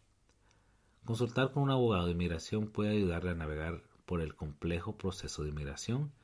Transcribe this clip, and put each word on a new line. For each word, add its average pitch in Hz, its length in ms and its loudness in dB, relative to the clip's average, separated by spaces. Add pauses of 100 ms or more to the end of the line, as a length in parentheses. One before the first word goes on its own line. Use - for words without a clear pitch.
(1040)
Consultar 120 480 2
con 143 100 2
un 139 80 4
abogado 113 360 4
de 87 60 2
inmigración 87 560 0
puede 104 220 0
ayudarle 90 400 2
a 87 40 0
navegar 80 500 -4 (220)
por 87 140 0
el 78 140 -4
complejo 85 640 -4
proceso 90 460 -6
de 76 60 -4
inmigración 73 640 -4 (120)